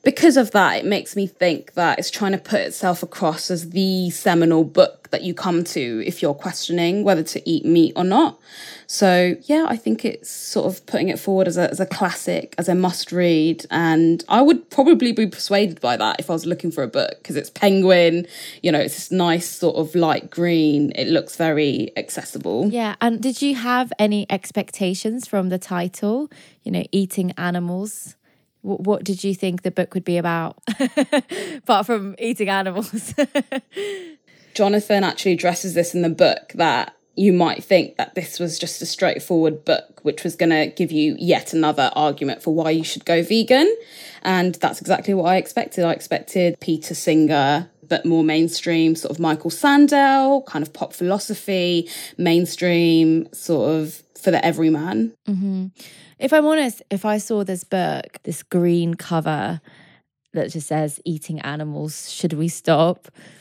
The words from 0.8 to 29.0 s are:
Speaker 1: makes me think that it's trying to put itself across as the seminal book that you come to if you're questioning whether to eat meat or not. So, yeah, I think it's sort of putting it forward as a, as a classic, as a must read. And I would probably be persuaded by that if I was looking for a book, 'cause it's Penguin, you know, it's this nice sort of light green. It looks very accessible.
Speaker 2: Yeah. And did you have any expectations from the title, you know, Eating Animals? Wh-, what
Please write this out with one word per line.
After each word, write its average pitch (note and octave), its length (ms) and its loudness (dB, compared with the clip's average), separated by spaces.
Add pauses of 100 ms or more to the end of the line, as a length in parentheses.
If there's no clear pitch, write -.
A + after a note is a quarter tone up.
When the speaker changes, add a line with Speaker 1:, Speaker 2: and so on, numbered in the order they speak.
Speaker 1:
makes - 320 -2
me G3 100 0
think - 480 -2
that E3+ 240 0
it's - 120 -6
trying G3 220 -2
to F#3+ 60 -2
put - 220 -2
itself F3+ 420 -4
across E3+ 480 -4
as E3+ 200 -6
the F#3 400 0
seminal E3+ 540 4
book - 460 2
that - 120 -4
you F3 100 -4
come F3 320 -2
to A#2+ 420 -4
if F#3 140 -8
you're C#3+ 140 0
questioning F3 680 -2
whether F#3 200 2
to - 260 -8
eat E3 160 -2
meat E3 320 4
or F3+ 80 0
not. G#3+ 340 2 (480)
So, F3+ 560 2
yeah, D#4 260 0
I A#3+ 80 -2
think A3 280 -4
it's - 260 -8
sort - 360 -4
of F#3+ 200 -6
putting - 220 -2
it E3+ 100 -4
forward F#3+ 300 2
as E3+ 100 -4
a, F3 120 0
as F3+ 100 -8
a F#3+ 60 0
classic, - 720 -4
as E3+ 100 -2
a F#3 60 2
must F3+ 360 -2
read. E3 600 2
And E3 580 2
I G#3+ 120 4
would C#4+ 300 4
probably C4+ 420 4
be A3 140 0
persuaded G3 540 -2
by A#2+ 160 0
that G#2+ 220 0
if - 120 -10
I - 40 0
was D#3+ 120 -6
looking E3 240 -4
for D3+ 120 -6
a B2 60 -4
book, - 360 -4
'cause - 120 -8
it's - 140 -6
Penguin, F3+ 760 4 (360)
you E3+ 80 2
know, D3+ 80 4
it's - 160 -2
this - 160 -12
nice F3 380 0
sort - 280 -2
of D#3 180 -4
light E3 360 0
green. D#3 640 2
It B2+ 140 -4
looks D3+ 280 0
very D3 600 0
accessible. - 720 -4
Speaker 2:
Yeah. A3+ 300 -4
And A#3 200 0
did B3 220 -4
you C#4+ 140 0
have B3 420 -2
any G#3 320 2
expectations G3 960 -4
from F#3+ 220 -2
the F#3 100 -4
title, G3+ 720 -4 (320)
you A3 80 -10
know, F3+ 220 -2
Eating F#3 440 -2
Animals? F3 800 -6 (460)
Wh-, G3 200 -6
what G3 240 -2